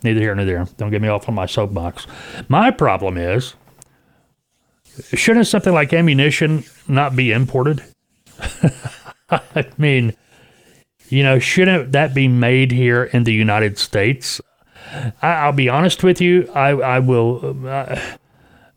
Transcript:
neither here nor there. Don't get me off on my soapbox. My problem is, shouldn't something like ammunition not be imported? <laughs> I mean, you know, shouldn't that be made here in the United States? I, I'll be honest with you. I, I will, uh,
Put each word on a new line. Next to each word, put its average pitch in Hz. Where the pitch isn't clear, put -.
neither 110
here 107
nor 98
there. 92
Don't 104
get 104
me 107
off 104
on 117
my 92
soapbox. 98
My 214
problem 95
is, 92
shouldn't 226
something 190
like 147
ammunition 156
not 135
be 127
imported? 131
<laughs> -
I -
mean, 131
you 135
know, 131
shouldn't 180
that 143
be 135
made 123
here 123
in 120
the 113
United 107
States? 117
I, 165
I'll 147
be 139
honest 160
with 180
you. 180
I, 139
I 131
will, 127
uh, 135